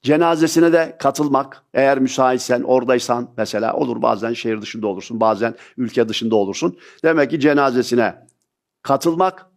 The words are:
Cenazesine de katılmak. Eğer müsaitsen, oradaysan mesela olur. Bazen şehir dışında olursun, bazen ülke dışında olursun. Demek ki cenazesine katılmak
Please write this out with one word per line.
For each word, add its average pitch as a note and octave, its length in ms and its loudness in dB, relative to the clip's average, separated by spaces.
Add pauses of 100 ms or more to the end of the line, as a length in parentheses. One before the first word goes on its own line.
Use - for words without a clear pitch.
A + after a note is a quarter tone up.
Cenazesine E3 720 2
de E3 260 2
katılmak. C#3 640 -2 (100)
Eğer C#3 260 2
müsaitsen, B2+ 640 0
oradaysan B2 760 0
mesela A2 360 -2
olur. A#2+ 280 -4
Bazen A2+ 320 0
şehir A2 280 -4
dışında G#2+ 260 -8
olursun, G2+ 320 -8
bazen A2 360 0 (220)
ülke A#2 320 -2
dışında A2 260 -2
olursun. G#2 420 -2 (260)
Demek D#3+ 260 2
ki D#3 100 -4
cenazesine B2+ 760 2 (680)
katılmak E3+ 640 -2 (120)